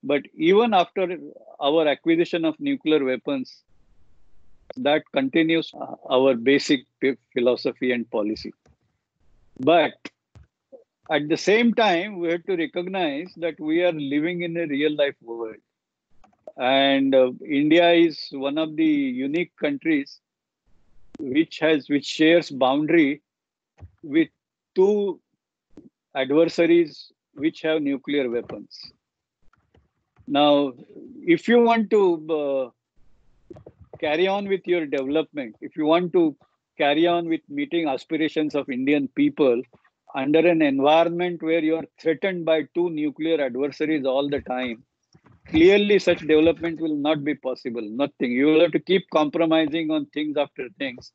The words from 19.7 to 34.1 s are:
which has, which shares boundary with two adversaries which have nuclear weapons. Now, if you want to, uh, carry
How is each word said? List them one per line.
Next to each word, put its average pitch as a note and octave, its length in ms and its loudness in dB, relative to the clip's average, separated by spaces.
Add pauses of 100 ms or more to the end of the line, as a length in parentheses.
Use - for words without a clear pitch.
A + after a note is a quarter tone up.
which D3 420 -2
has, D#3 300 0
which C#3+ 160 0
shares D#3+ 460 2
boundary C#3+ 680 2 (840)
with D#3 260 0 (460)
two G3+ 440 0 (960)
adversaries E3 960 0 (220)
which D#3 280 -6
have D#3+ 200 -2
nuclear C#3 480 -4
weapons. - 600 -12 (1400)
Now, C#3+ 440 2 (520)
if E3+ 220 0
you A#3 160 6
want A3+ 280 2
to, G#3 100 4 (280)
uh, C#3 400 -2 (1300)
carry D#3+ 300 0